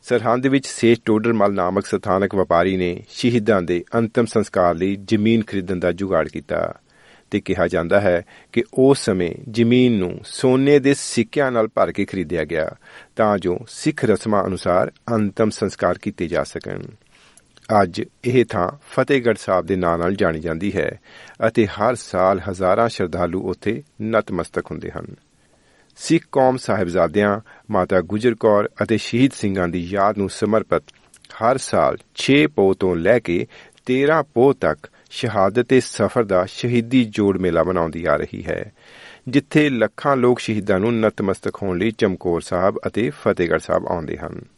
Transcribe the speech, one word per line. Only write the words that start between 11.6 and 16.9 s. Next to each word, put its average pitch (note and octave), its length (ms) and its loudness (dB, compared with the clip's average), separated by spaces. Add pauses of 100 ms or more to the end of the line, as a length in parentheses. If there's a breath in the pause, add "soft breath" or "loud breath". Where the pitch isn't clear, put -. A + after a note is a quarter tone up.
ਭਰ F#2 240 0
ਕੇ G2 140 -4
ਖਰੀਦਿਆ E2 400 -4
ਗਿਆ D#2 300 -4 (400 loud breath)
ਤਾਂ G#2 220 2
ਜੋ F2+ 300 -2
ਸਿੱਖ - 380 -4
ਰਸਮਾਂ G#2 400 2
ਅਨੁਸਾਰ F#2 460 0 (200)
ਅੰਤਮ G#2+ 380 0
ਸੰਸਕਾਰ F#2+ 480 -2
ਕੀਤੇ F#2+ 300 -6
ਜਾ D#2 160 -2
ਸਕਣ। G1+ 380 -10 (1000 soft breath)